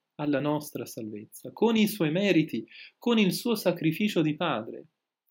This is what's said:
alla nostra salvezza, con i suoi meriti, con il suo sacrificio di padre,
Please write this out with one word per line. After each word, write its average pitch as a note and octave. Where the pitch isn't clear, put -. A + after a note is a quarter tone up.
alla D3
nostra D3
salvezza, A2
con A3+
i G#3
suoi E3
meriti, F3
con A#3
il F#3
suo A#3+
sacrificio F3
di D3+
padre, A#2+